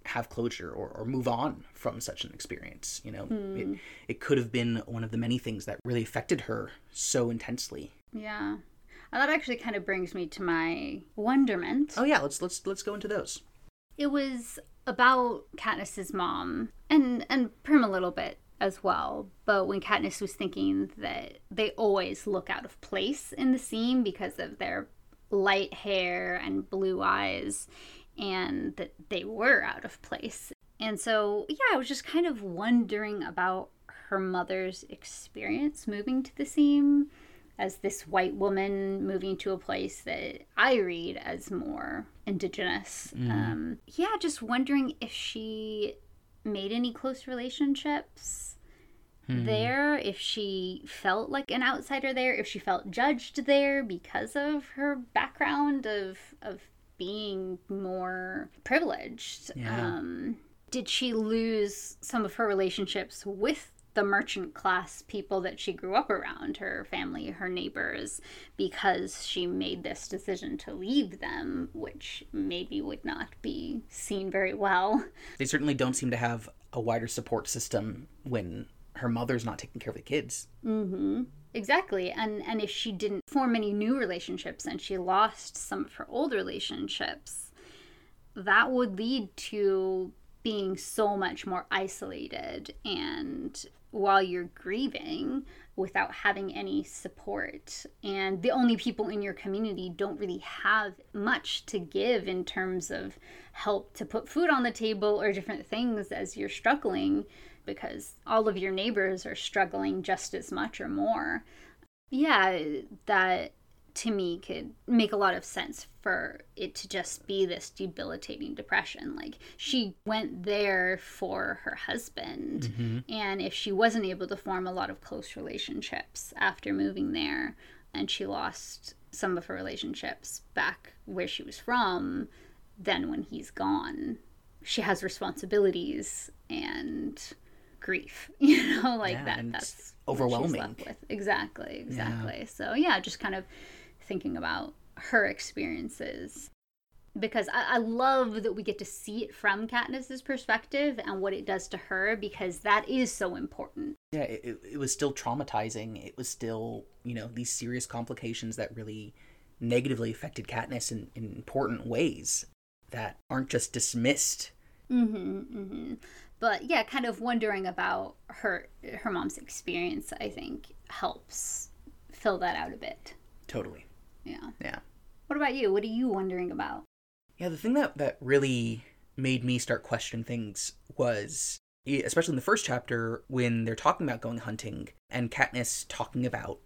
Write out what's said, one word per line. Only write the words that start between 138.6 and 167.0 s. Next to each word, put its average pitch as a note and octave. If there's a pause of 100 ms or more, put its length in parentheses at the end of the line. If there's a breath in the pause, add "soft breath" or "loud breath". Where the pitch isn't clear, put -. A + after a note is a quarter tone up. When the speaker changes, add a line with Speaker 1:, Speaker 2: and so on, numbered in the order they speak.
Speaker 2:
know, B3
like, F#3+
Speaker 1:
Yeah, C#3+
Speaker 2:
that, -
Speaker 1:
and A#2
Speaker 2:
that's -
Speaker 1:
it's - (260)
Speaker 2:
what C3
she's C3+
Speaker 1:
overwhelming. B2+
Speaker 2:
left -
with. - (120)
Exactly, -
Speaker 1:
Yeah. -
Speaker 2:
exactly. -
So, -
yeah, C#4
just F#3
kind F#3+
of F#3+ (600 loud breath)
thinking F3+
about - (220)
her G#3+
experiences. - (680)
Because G#3
I, -
I -
love A#3
that G#3+
we G3+
get G#3
to F#3+
see A3
it -
from G#3
Katniss's B3+
perspective C4
and G3
what G3
it -
does F#3+
to G3
her, G3
because F#3+
that G#3
is B3+
so F3+
important. - (180)
Speaker 1:
Yeah, D3
it, A2
it, A#2 (140)
it C#3+
was C3+
still C#3+
traumatizing. A2+
It -
was B2+
still, A2+ (180)
you B2
know, A2
these A#2+
serious A#2+
complications A#2
that A2
really G#2+ (460 soft breath)
negatively A#2+
affected -
Katniss A#2+
in, A2
in A2+ (100)
important A#2+
ways - (420)
that A#2+ (120)
aren't C3
just -
dismissed. - (400 soft breath)
Speaker 2:
Mm-hmm, A#3 (420)
mm-hmm. - (460 loud breath)
But, A3
yeah, A3+
kind C4